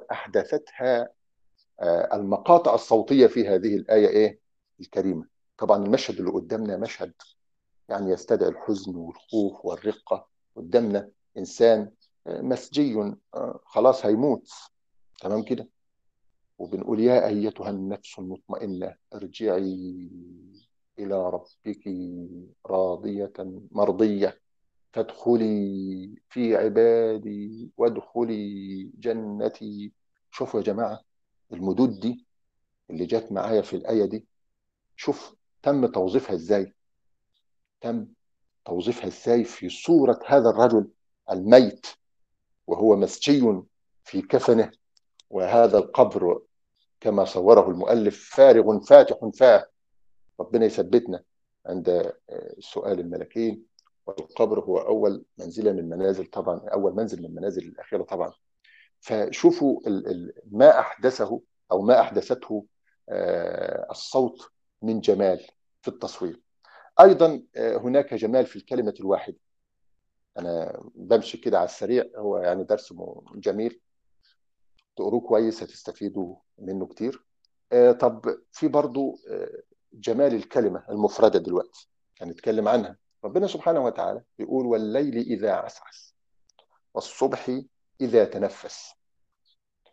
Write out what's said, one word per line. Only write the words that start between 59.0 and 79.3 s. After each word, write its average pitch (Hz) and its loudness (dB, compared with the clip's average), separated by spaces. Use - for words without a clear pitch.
ال-، 98 -4
ال-، 87 -8
ما 127 8
أحدثه 120 -2
أو 95 2
ما 113 6
أحدثته، 107 -2
آه، 90 -4
الصوت - -4
من 110 -4
جمال 95 0
في - -10
التصوير. - -12
أيضًا، 170 6
آه، 113 -4
هناك 127 -2
جمال 113 0
في 131 -18
الكلمة 110 -6
الواحدة. 95 -6
أنا 85 -8
بمشي 104 0
كده 107 -2
على 87 0
السريع، 113 -4
هو 104 -4
يعني 90 -2
درس - -4
م-، 87 -16
جميل، 104 -6
تقروه 104 -2
كويس 113 0
هتستفيدوا 92 -12
منه 95 -8
كتير. - -10
آه، 123 6
طب 117 -2
في - -4
برضو، 139 -2
آه، - -10